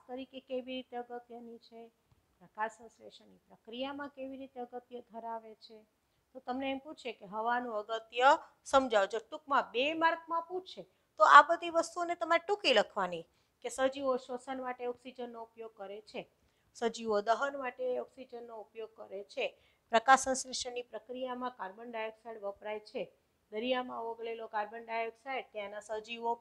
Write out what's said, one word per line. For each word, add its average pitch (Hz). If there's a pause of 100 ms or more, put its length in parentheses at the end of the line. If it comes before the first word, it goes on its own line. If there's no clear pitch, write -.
તરીકે 262
કેવી 254
રીતે 247
અગત્યની 240
છે, 226 (580)
પ્રકાશ 214
સંશ્લેષણની 214
પ્રક્રિયામાં 269
કેવી 269
રીતે 262
અગત્ય 247
ધરાવે 226
છે. 220 (560)
તો 254
તમને 262
એમ 269
પૂછે 269
કે 208
હવાનું 233
અગત્ય 226 (340)
સમજાવો, 220
જો 220
ટૂંકમાં 269
બે 240 (100)
માર્કમાં 330
પૂછે 359 (380)
તો -
આ 285
બધી 339
વસ્તુઓને 339
તમારે 330
ટૂંકી 403
લખવાની 185 (400)
કે 247
સજીવો 269
શ્વસન 254
માટે 247
ઓક્સિજનનો 247
ઉપયોગ 226
કરે 202
છે, 214 (540)
સજીવો 226
દહન 226
માટે 254 (140)
ઓક્સિજનનો 233
ઉપયોગ 220
કરે 208
છે, 233 (460)
પ્રકાશ 262
સંશ્લેષણની 254
પ્રક્રિયામાં 247
કાર્બન 208
ડાયોક્સાઇડ 220
વપરાય 208
છે, 214 (500)
દરિયામાં 247
ઓગળેલો 226
કાર્બન 220
ડાયોક્સાઇડ 226
ત્યાંના 208
સજીવો 233 (100)